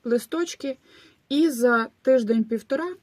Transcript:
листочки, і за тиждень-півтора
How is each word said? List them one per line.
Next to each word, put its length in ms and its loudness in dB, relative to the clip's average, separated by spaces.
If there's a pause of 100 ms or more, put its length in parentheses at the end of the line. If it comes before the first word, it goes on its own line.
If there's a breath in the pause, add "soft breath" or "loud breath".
листочки, 720 -4 (500 soft breath)
і 220 2
за 380 2 (140)
тиждень-півтора 1000 0